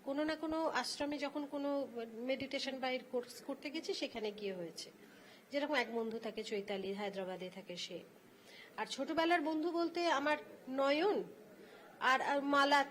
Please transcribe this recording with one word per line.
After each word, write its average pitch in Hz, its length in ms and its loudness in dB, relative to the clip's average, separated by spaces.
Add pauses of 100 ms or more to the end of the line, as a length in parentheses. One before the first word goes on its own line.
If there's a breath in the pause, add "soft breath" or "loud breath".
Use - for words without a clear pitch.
কোনো 277 200 -2
না 311 120 0
কোনো 320 300 0
আশ্রমে 294 520 -2
যখন 285 280 -4
কোনো 285 420 -2 (260)
মেডিটেশন 262 640 -4
বা 254 120 0
এর 254 200 -2
কোর্স - 360 -4
করতে 277 220 -6
গেছি 320 240 -4
সেখানে 220 380 -2
গিয়ে 202 220 -4
হয়েছে। 170 380 -8 (600 loud breath)
যেরকম 285 240 2
এক 233 200 2
বন্ধু 226 240 -2
থাকে 220 240 -6
চৈতালি, 196 500 -2
হায়দ্রাবাদে 185 600 -4
থাকে 180 220 -10
সে। 175 220 -6 (760 loud breath)
আর 214 80 -2
ছোটবেলার 320 560 2
বন্ধু 311 300 0
বলতে 339 360 2
আমার 294 300 4 (320)
নয়ন 277 540 4 (760 loud breath)
আর, 262 220 6
আর 285 200 2
মালা 285 500 6